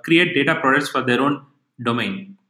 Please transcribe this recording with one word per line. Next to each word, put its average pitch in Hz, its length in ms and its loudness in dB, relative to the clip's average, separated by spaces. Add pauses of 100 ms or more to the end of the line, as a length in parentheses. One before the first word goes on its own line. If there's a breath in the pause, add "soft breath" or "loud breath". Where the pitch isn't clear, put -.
create 170 300 2
data 156 260 0
products 139 280 2
for 135 120 -2
their 123 180 0
own 143 240 0 (380)
domain. 110 560 -4 (120)